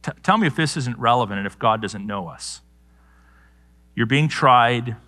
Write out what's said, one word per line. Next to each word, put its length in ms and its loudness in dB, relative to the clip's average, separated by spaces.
T-, 100 -8
tell 140 2
me 100 2
if 80 -2
this 200 -2
isn't 220 -6
relevant 400 2
and 80 -6
if 140 -10
God 200 0
doesn't 260 -8
know 220 -8
us. 340 -16
You're 140 -2
being 200 2
tried. 680 2